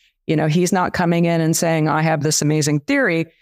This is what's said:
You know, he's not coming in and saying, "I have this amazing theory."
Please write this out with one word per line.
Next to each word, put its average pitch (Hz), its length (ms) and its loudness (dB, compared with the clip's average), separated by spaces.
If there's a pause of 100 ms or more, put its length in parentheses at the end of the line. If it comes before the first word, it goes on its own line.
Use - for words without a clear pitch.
(260)
You 160 80 -2
know, 156 140 0
he's 175 240 2
not 180 200 0
coming 170 340 0
in 170 140 0
and 160 160 0
saying, 160 320 0
"I 151 140 0
have 160 220 0
this 156 180 0
amazing 151 380 0
theory." 190 460 -2 (160)